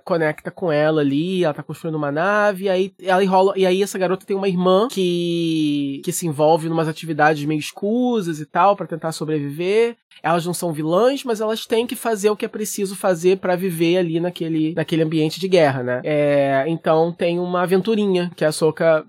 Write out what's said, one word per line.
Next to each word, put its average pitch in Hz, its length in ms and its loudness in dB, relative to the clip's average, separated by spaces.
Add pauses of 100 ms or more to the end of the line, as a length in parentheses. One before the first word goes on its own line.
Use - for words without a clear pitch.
conecta 160 440 -2
com 180 220 -4
ela 151 300 2
ali, 147 320 0 (100)
ela 151 100 0
tá 147 100 -12
construindo 160 320 -8
uma 147 160 -4
nave, 202 540 0
e 196 40 0
aí 185 320 0
ela 185 220 2
enrola, 190 340 4
e 190 80 4
aí 185 160 2
essa 202 160 -4
garota 185 300 -2
tem 196 100 -2
uma 196 100 -2
irmã 185 440 4
que, 165 1120 0
que 180 60 -4
se 175 160 -4
envolve 156 420 2
numas 165 180 0
atividades 156 580 0
meio 151 140 -2
escusas 208 800 -2
e 151 60 -10
tal, 185 300 2
pra 180 120 -8
tentar 160 240 -6
sobreviver. 160 840 -2 (260)
Elas 165 240 0
não 175 80 -4
são 170 180 -4
vilãs, 185 520 2
mas 220 180 -4
elas 220 240 -4
têm 240 220 0
que 254 80 -8
fazer 214 340 0
o 214 60 0
que 226 100 -8
é - 20 -2
preciso 208 480 -6
fazer 185 420 2
pra 180 180 -2
viver 175 420 0
ali 170 220 0
naquele, 165 560 -2
naquele 160 260 0
ambiente 160 380 -2
de 185 80 -4
guerra, 151 360 4
né? 123 200 -4
É, 143 640 2
então 165 440 0
tem 170 280 -2
uma 180 240 -2
aventurinha 185 720 0
que 160 100 -2
a 156 40 2
Ahsoka, 156 600 2